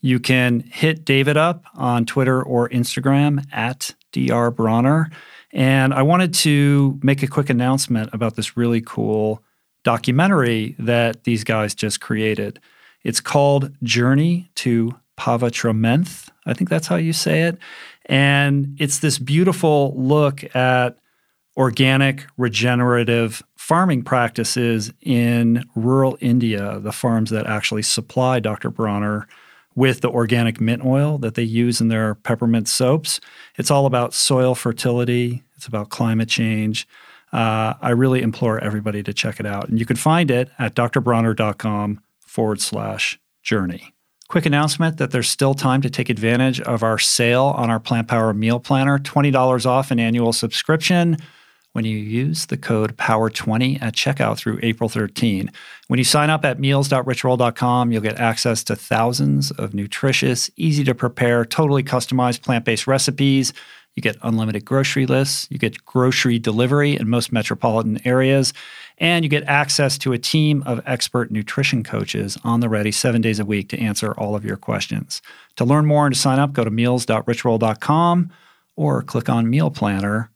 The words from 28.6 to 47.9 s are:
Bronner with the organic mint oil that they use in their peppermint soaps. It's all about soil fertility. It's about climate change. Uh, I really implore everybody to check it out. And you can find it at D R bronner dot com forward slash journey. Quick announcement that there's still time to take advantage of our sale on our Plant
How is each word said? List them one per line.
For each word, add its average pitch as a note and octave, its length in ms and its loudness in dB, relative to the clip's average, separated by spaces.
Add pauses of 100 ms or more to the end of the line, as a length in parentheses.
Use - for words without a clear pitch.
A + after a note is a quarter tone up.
Bronner G#2 580 -4 (460)
with B2+ 260 2
the B2 100 0
organic A#2 500 0
mint A2+ 240 0
oil C#3+ 340 2
that A2+ 160 -4
they A#2+ 80 -2
use A#2 380 0
in A2+ 80 2
their A2 260 0
peppermint A2+ 540 0
soaps. D3 520 0 (360)
It's C#3 140 -2
all C#3 160 4
about A#2+ 260 0
soil B2+ 420 2
fertility. B2 920 -2 (120)
It's - 100 -18
about G#2+ 240 -6
climate A2+ 380 0
change. A2 600 -2 (440)
Uh, A2 480 0
I A#2+ 100 -2
really B2+ 300 2
implore A2+ 380 -2
everybody G#2 440 -4
to G#2 120 -8
check - 260 -6
it G#2+ 60 -6
out. G2+ 220 -6
And A2+ 100 0
you A2+ 80 -2
can A#2 100 0
find D#3+ 340 2
it B2 280 0
at A2+ 160 -2
D A#2+ 80 0
R A#2+ 180 0
bronner A2+ 320 2
dot G#2+ 240 -2
com G#2 440 -4 (180)
forward G#2+ 420 -4
slash - 580 -6 (240)
journey. F2+ 520 -4 (340)
Quick E3 160 0
announcement D#3 540 0
that C#3 120 -2
there's B2 180 -2
still C#3 260 2
time C3+ 280 2
to C3+ 80 -2
take - 200 -4
advantage A#2+ 500 0
of A2+ 220 -4
our A2 160 0
sale B2+ 580 2
on A#2+ 140 -2
our A2+ 100 0
Plant A#2 280 -2